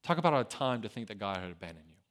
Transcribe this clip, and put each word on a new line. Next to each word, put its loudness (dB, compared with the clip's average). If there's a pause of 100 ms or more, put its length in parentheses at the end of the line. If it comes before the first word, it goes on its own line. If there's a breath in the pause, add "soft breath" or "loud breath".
Talk 2
about 4
a 2
time 0
to -8
think -8
that -10
God -2
had -6
abandoned -14
you -20